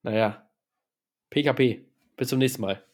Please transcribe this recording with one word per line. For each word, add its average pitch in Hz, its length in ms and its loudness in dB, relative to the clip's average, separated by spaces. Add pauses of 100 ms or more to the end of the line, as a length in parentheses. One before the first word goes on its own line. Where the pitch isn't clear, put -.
Naja. 110 460 -2 (800)
P 147 140 -2
K 139 100 2
P. 123 340 0 (300)
Bis 123 120 -4
zum 131 100 -2
nächsten 131 240 0
Mal. 98 200 -4 (120)